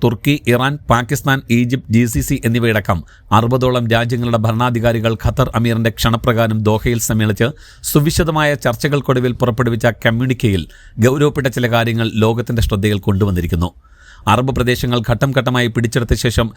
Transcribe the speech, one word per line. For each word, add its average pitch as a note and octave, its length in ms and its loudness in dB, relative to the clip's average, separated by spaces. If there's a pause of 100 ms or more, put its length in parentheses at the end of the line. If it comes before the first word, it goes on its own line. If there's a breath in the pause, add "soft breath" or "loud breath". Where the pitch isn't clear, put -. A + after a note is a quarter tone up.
തുർക്കി, C#3 440 0
ഇറാൻ, B2+ 300 0 (120)
പാകിസ്ഥാൻ, C3 520 0 (100)
ഈജിപ്ത്, A#2+ 420 0
ജി A#2+ 120 4
സി G#2+ 160 -2
സി - 240 -4
എന്നിവയടക്കം A2 580 0 (280 soft breath)
അറുപതോളം B2 560 2
രാജ്യങ്ങളുടെ A#2 500 0
ഭരണാധികാരികൾ A2+ 880 0
ഖത്തർ B2 300 0
അമീറിന്റെ A2+ 340 0
ക്ഷണപ്രകാരം A2+ 760 0
ദോഹയിൽ A2 360 0
സമ്മേളിച്ച് A2 500 0 (340 loud breath)
സുവിശദമായ D#3 720 0
ചർച്ചകൾക്കൊടുവിൽ B2+ 760 -2
പുറപ്പെടുവിച്ച A#2+ 540 -2
കമ്മ്യൂണിക്കെയിൽ A#2 840 0 (320 loud breath)
ഗൗരവപ്പെട്ട C#3 480 2
ചില B2 200 -2
കാര്യങ്ങൾ A#2 460 0
ലോകത്തിന്റെ A2 480 0
ശ്രദ്ധയിൽ G#2 380 0
കൊണ്ടുവന്നിരിക്കുന്നു. F2+ 720 0 (560 soft breath)
അറബ് B2+ 280 2
പ്രദേശങ്ങൾ B2 540 0
ഘട്ടം C3+ 220 0
ഘട്ടമായി B2 360 0
പിടിച്ചെടുത്ത A#2 460 -2
ശേഷം A2+ 440 0